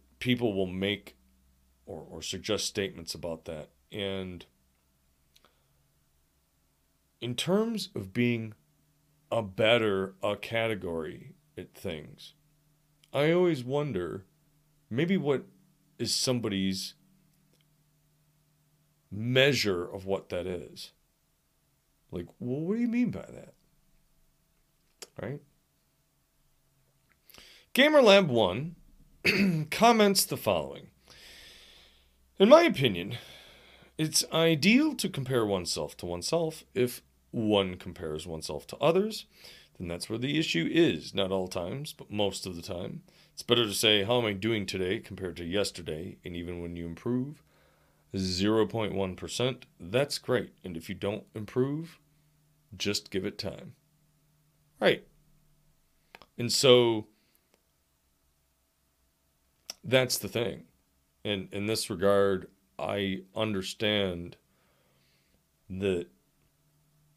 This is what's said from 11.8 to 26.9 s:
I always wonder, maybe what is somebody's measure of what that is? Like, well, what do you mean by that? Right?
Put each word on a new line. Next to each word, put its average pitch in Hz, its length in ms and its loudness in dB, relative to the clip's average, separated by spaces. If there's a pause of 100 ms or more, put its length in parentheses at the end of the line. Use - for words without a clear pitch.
I 151 200 2
always 170 320 2
wonder, 123 640 -4 (640)
maybe 170 260 0
what 139 300 0 (520)
is 110 160 -2
somebody's 98 800 -2 (2250)
measure 113 720 2
of 95 200 -10
what 95 240 -2
that 90 180 -4
is? 85 460 -10 (1200)
Like, 90 160 -8 (120)
well, 127 220 -6
what 175 140 -2
do 233 60 -2
you 240 80 0
mean 233 220 0
by - 120 -8
that? - 320 -18 (1700)
Right? 135 200 -8 (2250)